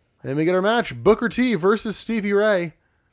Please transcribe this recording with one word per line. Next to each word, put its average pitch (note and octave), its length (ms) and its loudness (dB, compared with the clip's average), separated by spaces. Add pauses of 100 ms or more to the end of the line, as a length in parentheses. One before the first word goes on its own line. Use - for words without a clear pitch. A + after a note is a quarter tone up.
(220)
Then C3+ 140 -6
we D3+ 80 0
get F3+ 100 2
our F#3 80 2
match, G#3+ 400 0
Booker A3 260 2
T A#3+ 280 0
versus G3+ 400 0
Stevie G#3 360 -4
Ray. G3+ 420 0 (380)